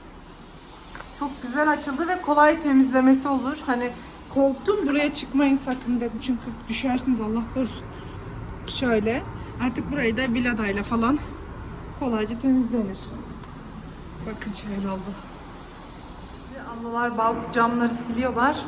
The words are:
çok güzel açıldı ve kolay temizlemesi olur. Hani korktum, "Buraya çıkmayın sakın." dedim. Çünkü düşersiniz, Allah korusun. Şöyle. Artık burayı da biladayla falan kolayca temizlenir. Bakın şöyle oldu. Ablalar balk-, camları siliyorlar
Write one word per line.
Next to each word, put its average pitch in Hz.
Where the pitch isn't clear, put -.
çok 285
güzel 294
açıldı 294
ve 359
kolay 302
temizlemesi 262
olur. 269
Hani 247
korktum, 277
"Buraya 294
çıkmayın 277
sakın." 247
dedim. 226
Çünkü 247
düşersiniz, 247
Allah 220
korusun. 262
Şöyle. 233
Artık 254
burayı 240
da 254
biladayla 220
falan 233
kolayca 226
temizlenir. 233
Bakın 214
şöyle 196
oldu. 190
Ablalar 233
balk-, 233
camları 240
siliyorlar 240